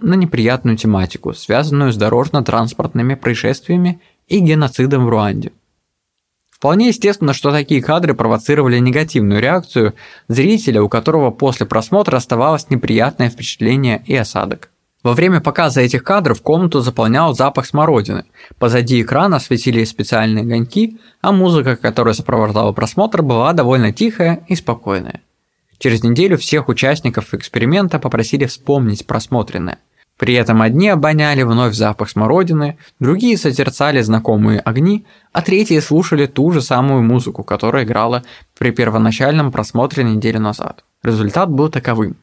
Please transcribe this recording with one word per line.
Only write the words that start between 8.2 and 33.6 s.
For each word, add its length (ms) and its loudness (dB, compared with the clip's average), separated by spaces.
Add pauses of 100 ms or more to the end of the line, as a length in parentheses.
негативную 600 2
реакцию 540 0 (360)
зрителя, 540 2
у 60 2
которого 420 0
после 360 -2
просмотра 500 0
оставалось 540 -2
неприятное 580 0
впечатление 800 -2
и 100 -2
осадок. 540 -6 (320)
Во 100 0
время 300 2
показа 400 0
этих 200 0
кадров 380 0
комнату 400 0
заполнял 540 0
запах 320 -2
смородины. 580 0 (340)
Позади 440 2
экрана 380 0
светились 500 0
специальные 540 -2
огоньки, 540 -2 (220)
а 120 0
музыка, 440 2
которая 380 0
сопровождала 580 0
просмотр, 480 -2
была 320 2
довольно 400 2
тихая 560 -2
и 80 -2
спокойная. 640 -6 (560)
Через 260 0
неделю 360 2
всех 320 -2
участников 640 -2
эксперимента 640 -2
попросили 480 -2
вспомнить 600 -2
просмотренное. 680 -4 (400)
При 180 0
этом 280 4
одни 260 4
обоняли 540 2
вновь 320 2
запах 340 -2
смородины, 720 0 (220)
другие 360 2
созерцали 640 0